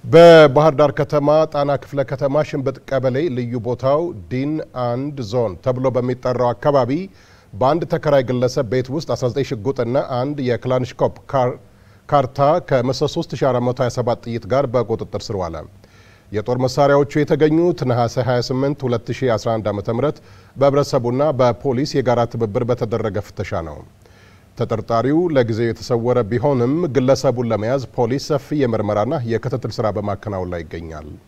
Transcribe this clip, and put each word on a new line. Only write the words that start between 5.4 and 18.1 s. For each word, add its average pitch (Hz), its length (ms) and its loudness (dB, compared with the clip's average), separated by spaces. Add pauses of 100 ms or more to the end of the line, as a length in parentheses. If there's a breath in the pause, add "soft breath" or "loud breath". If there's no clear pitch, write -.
ተብሎ 127 320 -2
በሚጠራው 123 580 -2
አካባቢ 131 440 0 (600 soft breath)
በአንድ 139 340 0
ተከራይ 147 380 2
ግለሰብ 123 440 -2
ቤት 127 220 -2
ውስጥ 147 200 -6
አስራ 127 160 -2
ዘጠኝ 127 200 -2
ሽጉጥና 123 500 -4 (160)
አንድ 135 300 -4
የክላንሽኮፕ 123 720 -2 (140)
ካር-፣ 127 280 0 (520 soft breath)
ካርታ 139 300 0 (240)
ከመሰ 127 460 0
ሦስት 165 240 -6
ሺ 147 120 -4
አራት 123 200 2
መቶ 123 140 -2
ሃያ 123 140 0
ሰባት 117 300 -2
ጥይት 117 240 -8
ጋር 127 200 0
በቁጥጥር 113 560 -4
ስር 98 160 -8
ዋለ። 85 180 -6 (760 soft breath)
የጦር 107 260 -2
መሳሪያዎቹ 139 560 2
የተገኙት 156 680 2
ነሐሴ 120 380 0